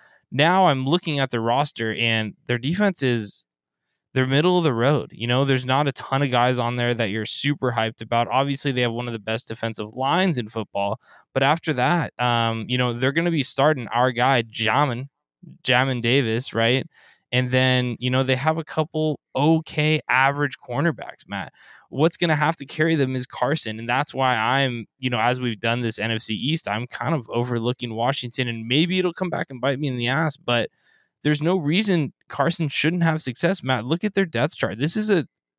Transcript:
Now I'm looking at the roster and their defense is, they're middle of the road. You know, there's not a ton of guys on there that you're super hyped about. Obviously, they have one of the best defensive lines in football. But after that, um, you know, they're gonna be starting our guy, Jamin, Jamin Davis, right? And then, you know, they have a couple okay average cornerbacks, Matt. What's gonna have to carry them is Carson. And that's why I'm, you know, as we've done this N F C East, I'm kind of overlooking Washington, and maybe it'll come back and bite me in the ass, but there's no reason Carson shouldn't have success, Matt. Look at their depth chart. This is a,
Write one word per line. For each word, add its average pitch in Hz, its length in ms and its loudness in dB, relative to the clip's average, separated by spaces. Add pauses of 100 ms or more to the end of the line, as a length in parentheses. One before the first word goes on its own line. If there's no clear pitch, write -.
(320)
Now 156 360 4
I'm 131 180 2
looking 151 320 0
at 135 140 -2
the 117 80 0
roster 113 560 0
and 113 400 0 (100)
their 120 140 0
defense 175 420 0
is, 120 460 -2 (640)
they're 131 140 2
middle 160 300 4
of 170 80 2
the 139 80 4
road. 120 400 2
You 113 120 -8
know, 127 200 2
there's 131 180 2
not 135 240 0
a 131 60 -2
ton - 280 -2
of 139 100 0
guys 123 280 4
on 120 160 -2
there 120 180 0
that 113 180 -2
you're 107 140 -4
super 139 460 -2
hyped 113 300 -2
about. 117 280 0
Obviously, 139 440 0
they 123 80 0
have 120 100 2
one 120 160 -4
of 117 60 -6
the 113 60 -6
best 110 280 -4
defensive 113 480 -6
lines 151 420 2
in 107 120 -4
football. 101 500 -4 (340)
But 131 100 0
after 156 280 2
that, 139 480 0
um, 117 480 0
you 123 100 0
know, 123 140 2
they're 127 220 0
gonna 170 180 0
be 156 100 0
starting 135 460 0
our 123 240 2
guy, 120 320 2
Jamin, 117 640 0 (560)
Jamin 127 380 2
Davis, 120 520 0
right? 117 320 2 (460)
And 123 200 0
then, 127 480 2
you 123 100 -2
know, 131 140 2
they 127 120 2
have 156 220 0
a 156 80 -6
couple 156 520 -2 (160)
okay 156 760 2
average 139 480 2
cornerbacks, 131 680 -4
Matt. 98 280 -8 (340)
What's 151 300 0
gonna 165 180 2
have 151 220 0
to 139 80 -12
carry 160 320 0
them 131 180 0
is 123 100 -4
Carson. 127 540 -4
And 117 80 -10
that's 131 260 -2
why 127 220 2
I'm, 120 520 0 (120)
you 127 100 -2
know, 120 120 0
as 123 180 2
we've 117 180 -2
done 117 220 0
this 117 200 -2
N 113 120 -2
F 110 120 -4
C 110 100 -4
East, 127 340 -2
I'm 107 180 -2
kind 127 300 -4
of 117 140 -6
overlooking 120 640 -2
Washington, 120 560 -2
and 113 180 -6
maybe 165 320 2
it'll 175 140 0
come 180 160 -4
back - 200 -6
and 127 120 -12
bite 135 180 -2
me 151 80 -2
in 127 80 -2
the 120 140 -2
ass, 147 260 0
but 120 340 -2 (540)
there's 147 200 2
no 175 120 2
reason 170 580 0 (160)
Carson 151 380 0
shouldn't 170 360 0
have 156 180 2
success, 170 400 -2
Matt. 127 240 0
Look 156 180 -2
at 208 120 -2
their 196 100 2
depth 151 300 -2
chart. 107 240 -2
This 156 180 0
is 214 140 0
a, 170 160 2 (320)